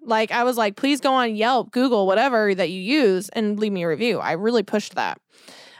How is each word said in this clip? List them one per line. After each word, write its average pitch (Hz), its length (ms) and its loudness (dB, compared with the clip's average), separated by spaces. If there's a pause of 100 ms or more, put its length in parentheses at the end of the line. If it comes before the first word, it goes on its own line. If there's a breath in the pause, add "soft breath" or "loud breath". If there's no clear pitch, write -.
Like, 220 280 0
I 240 120 0
was 247 140 0
like, 208 180 0
"Please 277 260 0
go 269 120 2
on 233 220 0
Yelp, 233 360 0
Google, 240 340 2
whatever 214 480 2
that 185 160 0
you 185 120 -8
use 208 480 2
and 208 300 -2
leave 214 120 -2
me 180 120 -4
a 170 40 -2
review." 185 320 -2
I 101 140 -4
really 214 300 0
pushed - 320 -4
that. 101 240 -4 (600 loud breath)